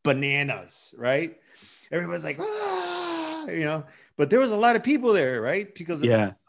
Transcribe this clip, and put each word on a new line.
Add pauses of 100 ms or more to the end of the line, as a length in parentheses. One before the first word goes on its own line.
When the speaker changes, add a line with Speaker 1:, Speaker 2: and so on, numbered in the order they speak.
Speaker 1:
bananas,
right? (540)
Everybody's
like,
"Ah,"
you
know, (340)
but
there
was
a
lot
of
people
there,
right?
Because
Speaker 2:
Yeah. (160)